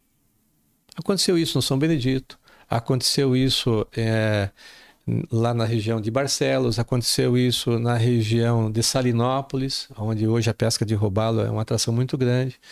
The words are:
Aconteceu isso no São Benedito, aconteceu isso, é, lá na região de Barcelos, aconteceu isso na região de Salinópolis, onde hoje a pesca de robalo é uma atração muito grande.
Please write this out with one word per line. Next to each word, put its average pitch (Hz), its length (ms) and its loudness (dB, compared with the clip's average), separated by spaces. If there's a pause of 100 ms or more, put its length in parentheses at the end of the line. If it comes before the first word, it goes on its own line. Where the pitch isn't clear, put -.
(960)
Aconteceu 185 420 0
isso 156 180 0
no 127 60 0
São 135 160 0
Benedito, 135 580 -2 (320)
aconteceu 127 680 0
isso, 127 500 0 (100)
é, 110 540 0 (800)
lá 117 240 0
na 113 100 0
região 113 360 -2
de 107 100 -4
Barcelos, 135 680 0
aconteceu 123 600 0
isso 123 400 0
na 120 160 0
região 117 760 2
de 110 120 0
Salinópolis, 131 1120 0
onde 107 300 -2
hoje 113 240 2
a - 40 0
pesca 113 300 0
de 107 100 -2
robalo 107 460 0
é 107 100 0
uma 107 120 -2
atração 117 320 -2
muito 127 240 -2
grande. 127 420 0 (120)